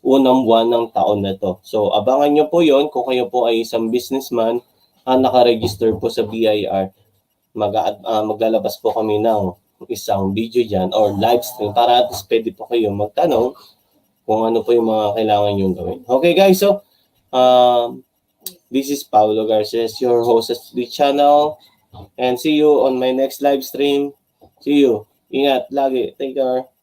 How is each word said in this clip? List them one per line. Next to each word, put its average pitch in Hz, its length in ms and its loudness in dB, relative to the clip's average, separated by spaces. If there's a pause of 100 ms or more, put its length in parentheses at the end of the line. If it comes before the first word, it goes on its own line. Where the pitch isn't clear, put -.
unang 131 480 4
buwan 113 240 4
ng 117 140 0 (100)
taon 101 240 0
na 98 160 -4
to. 92 240 -6
So, 107 320 -2
abangan 131 400 2
nyo 147 160 2
po 170 160 2
yon 143 240 4
kung - 160 -4
kayo 127 240 -2
po 123 160 -2
ay 113 240 0
isang 113 240 -4
businessman, 120 720 -4 (400)
ah, 127 160 2
nakaregister 117 800 2
po 117 80 -4
sa 113 160 -2
B 110 240 -2
I 107 160 0
R. 95 240 -4 (640)
Mag-, 107 540 -4
ah, 110 180 -2
maglalabas 107 560 -2
po 110 160 -2
kami 107 240 -2
ng 107 320 -2 (380)
isang 98 420 -4
video 113 320 -2
dyan 95 320 -4
or 104 220 2
live 117 260 0
stream 104 320 -6
para 359 240 2
at 302 80 0
least - 220 -12
pwede 110 240 -2
po - 160 -18
kayo 117 240 0
magtanong 123 580 -2 (720)
kung 110 220 -2
ano 113 180 -2
po 120 80 -4
yung 117 160 2
mga 107 300 0
kailangan 104 400 0
nyong 95 160 0
gawin. 90 320 -8
Okay 147 260 2
guys, 190 300 4
so, 202 180 2 (540)
um, 123 720 2 (640)
this 135 180 -2
is 143 160 -4
Paulo 107 460 2
Garces, 113 500 -2
your 120 240 0
host 117 300 0
of - 60 -10 (120)
the 123 160 -6
channel. 147 680 2 (580)
And 123 240 -2
see 151 160 0
you 151 140 4 (160)
on 131 100 0
my 127 160 -2
next 131 320 -4
live 139 220 0
stream. 143 500 -2 (460)
See 143 240 2
you. 110 180 0 (240)
Ingat 135 460 -2
lagi. 135 420 -2
Take 139 240 -8
care. 127 240 -2 (180)